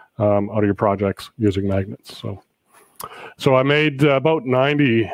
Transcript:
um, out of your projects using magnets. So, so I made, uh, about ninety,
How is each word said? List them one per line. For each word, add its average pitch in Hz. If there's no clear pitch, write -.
um, 104
out 107
of 104
your 101
projects 98
using 98
magnets. 98
So, 101
so 135
I 131
made, 143
uh, 143
about 151
ninety, 127